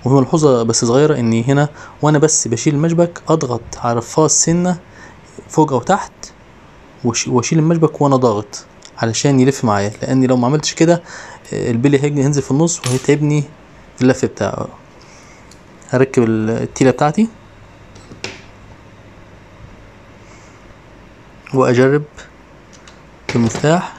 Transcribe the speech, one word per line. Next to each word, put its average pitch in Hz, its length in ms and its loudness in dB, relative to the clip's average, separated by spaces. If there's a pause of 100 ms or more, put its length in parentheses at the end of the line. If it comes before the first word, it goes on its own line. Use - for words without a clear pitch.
وفي 127 100 2
ملحوظة 135 480 4
بس 113 220 0
صغيرة، 139 340 2
إني 113 260 0
هنا 143 240 2 (340)
وأنا 151 160 2
بس 151 300 0
بشيل 131 260 -2
المشبك 165 540 0
أضغط 131 340 -2 (160)
على 117 140 -2
الرفاص 151 480 0
سنة 175 380 0 (720)
فوق 151 240 2
أو 120 80 0
تحت، - 320 -2 (920)
وأش-، 123 240 -2
وأشيل 131 300 0
المشبك 160 420 0
وأنا 139 160 2
ضاغط 110 480 -2 (340)
علشان 131 420 0
يلف 131 240 2
معايا، 104 280 0 (100)
لأني 131 240 0
لو 127 100 2
ما 123 100 0
عملتش 151 280 -2
كده، 170 280 2 (500)
آه، 101 180 -4
البلي 131 320 2
هيجي، 147 200 -2
هينزل 147 200 0
في - 80 -12
النص 160 360 -2
وهيتعبني 147 580 0 (520)
في - 60 -2
اللف 127 220 2
بتاعه. - 440 -6 (1200)
هركب 131 320 2
ال-، 110 280 0
التيلة 117 400 0
بتاعتي 151 380 0 (4000)
وأجرب 131 480 4 (1300)
المفتاح. 147 640 0